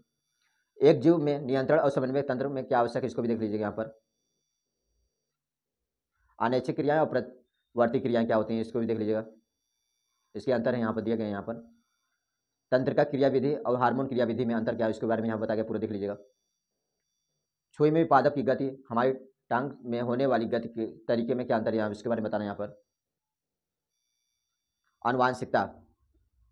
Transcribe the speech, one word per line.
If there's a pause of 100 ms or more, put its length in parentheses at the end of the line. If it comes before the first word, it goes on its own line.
(800)
एक
जीव
में
नियंत्रण
और
समन्वय
तंत्र
में
क्या
आवश्यक
है,
इसको
भी
देख
लीजिएगा
यहाँ
पर। (2500)
अनैच्छिक
क्रियाएं
और
प्रतिवर्ती
क्रियाएं
क्या
होती
हैं,
इसको
भी
देख
लीजिएगा। (1080)
इसके
अंतर
है
यहाँ
पर
दिए
गए
हैं
यहाँ
पर। (1160)
तंत्रिका
क्रियाविधि
और
हार्मोन
क्रियाविधि
में
अंतर
क्या
है,
इसके
बारे
में
यहाँ
बताया
गया,
पूरा
देख
लीजिएगा। (1600)
छुई
में
पादप
की
गति, (180)
हमारी (380)
टांग (140)
में
होने
वाली
गति
के (200)
तरीके
में
क्या
अंतर
है,
यहाँ
इसके
बारे
में
बताना
यहाँ
पर। (2250)
आनुवांशिकता, (920)